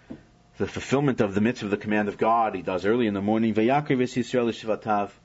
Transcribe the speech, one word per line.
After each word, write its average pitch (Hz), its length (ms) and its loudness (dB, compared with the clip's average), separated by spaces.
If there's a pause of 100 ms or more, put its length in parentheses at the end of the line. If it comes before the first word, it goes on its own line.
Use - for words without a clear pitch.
(580)
The 98 80 -2
fulfillment 127 540 0
of 98 140 0
the 101 60 2
mitzvah, 117 280 -2
the 98 80 6
command 107 320 0
of 95 100 -8
God, 113 360 2
he 92 80 -6
does 90 220 -2
early 117 220 2
in 101 80 0
the 98 80 -2
morning. 110 320 2
Vayakriv 127 480 2
es 123 120 -4
Yisrael 120 360 0
Shivatav 107 600 -2 (140)